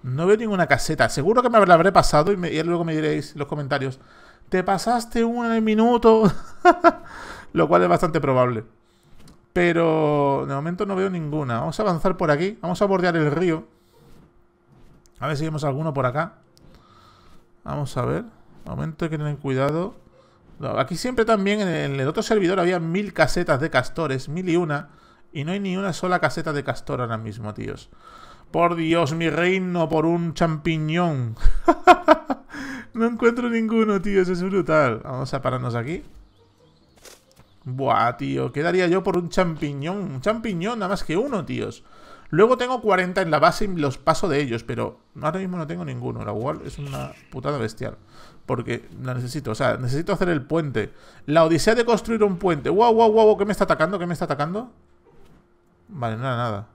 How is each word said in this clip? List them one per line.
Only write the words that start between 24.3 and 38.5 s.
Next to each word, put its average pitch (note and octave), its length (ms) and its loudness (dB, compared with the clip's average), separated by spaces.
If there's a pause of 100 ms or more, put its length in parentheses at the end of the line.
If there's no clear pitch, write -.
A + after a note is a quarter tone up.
y E3 60 0
una. D#3 340 -2 (420)
Y C#3+ 120 -8
no D#3+ 80 -6
hay G3 80 -4
ni F#3 180 -4
una G3 160 -4
sola F3+ 260 -2
caseta D#3 320 -2
de C#3+ 120 -4
castor C3+ 380 -6
ahora A2+ 180 -4
mismo, A2 340 -10
tíos. G#2+ 380 -12 (580)
Por E3+ 260 2
Dios, E3 380 0
mi E3 160 -2
reino, F3 580 0
por D#3+ 200 0
un E3+ 260 0
champiñón. D#3 1040 -2 (320)
<laughs> D4 1300 2
No A3+ 100 0
encuentro A#3+ 440 0
ninguno, A3 520 2
tíos. G3 280 2
Es F3+ 120 -2
brutal. D#3 640 2
Vamos C3 300 -8
a C3+ 80 -4
pararnos B2 320 -4
aquí. A#2+ 300 -6 (1600)
Buah, B2+ 520 0
tío. C3+ 340 -4